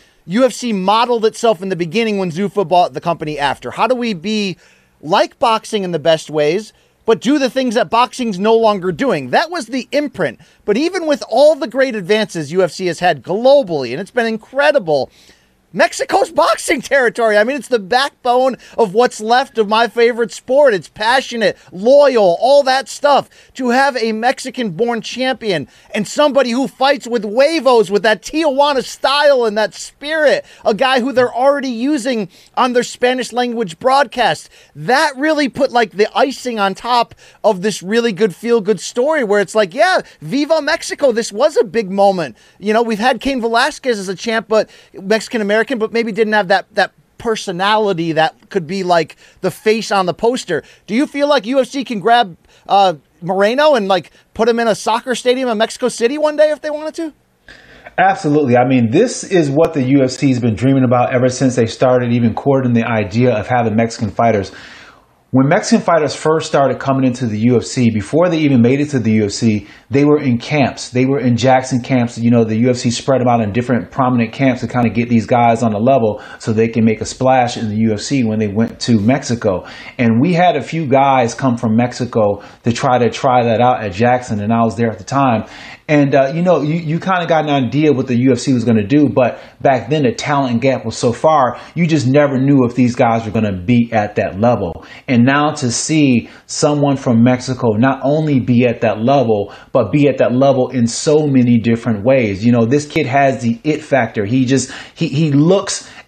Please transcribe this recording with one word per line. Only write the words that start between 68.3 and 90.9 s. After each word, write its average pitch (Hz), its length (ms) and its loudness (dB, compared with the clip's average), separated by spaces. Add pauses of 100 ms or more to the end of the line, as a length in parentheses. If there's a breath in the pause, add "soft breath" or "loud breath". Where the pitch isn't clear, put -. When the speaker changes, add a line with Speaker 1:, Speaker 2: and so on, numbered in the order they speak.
Speaker 2:
they 160 80 0
even 139 240 4
made 131 180 4
it 147 100 -2
to 139 80 -2
the 110 120 0
U 110 160 2
F 98 60 -4
C, 107 340 0 (240 loud breath)
they 139 160 2
were 147 120 4
in 123 200 0
camps. 131 500 -4
They 123 160 0
were 135 140 0
in 120 180 0
Jackson 127 460 0
camps. 123 340 -2
You 117 140 0
know, 117 140 4
the 110 120 -2
U 123 140 2
F 120 60 0
C 120 140 -2
spread 127 300 -2
them 123 80 0
out 117 140 2
in 101 100 -4
different 117 380 -2
prominent 127 420 0
camps 131 300 -2
to 113 60 -6
kinda 120 200 0
get 117 220 -2
these 110 160 2
guys 120 360 2
on 113 100 0
the 101 60 -2
level 117 440 2 (160 loud breath)
so 113 160 -4
they 113 140 2
can 117 140 0
make 110 200 2
a - 20 -6
splash 127 540 0
in 113 100 -4
the 104 80 -4
U 110 160 0
F 104 80 -4
C 139 240 -2
when 110 140 -2
they 107 100 -2
went 110 320 -4
to 117 200 2
Mexico. 113 640 -2 (320 loud breath)
And 117 200 2
we 170 140 2
had 170 240 2
a 131 60 -2
few 165 240 -6
guys 131 480 2
come 123 240 0
from 110 180 0
Mexico 120 680 0 (200 loud breath)
to 120 100 0
try 127 240 0
to 117 140 2
try 123 340 2
that 113 160 0
out 123 220 2
at 101 100 -6
Jackson, 120 480 0
and 104 100 -4
I 117 120 2
was 113 140 0
there 117 140 0
at 104 60 -8
the 95 80 -16
time. 131 420 0 (440 loud breath)
And, 143 240 2
uh, 139 200 2
you 165 80 -2
know, 175 180 2
you, 151 140 -2
you 165 260 -4
kinda 180 260 -2
got 156 180 2
an 151 60 -4
idea 139 420 2
what 123 140 0
the 123 100 0
U 127 160 4
F 123 60 2
C 135 160 0
was 113 100 0
gonna 110 220 2
do, 139 240 4
but 113 300 0 (200 loud breath)
back 123 300 0
then 156 140 0
the 113 80 2
talent 135 500 -2
gap 127 240 -2
was 110 100 -6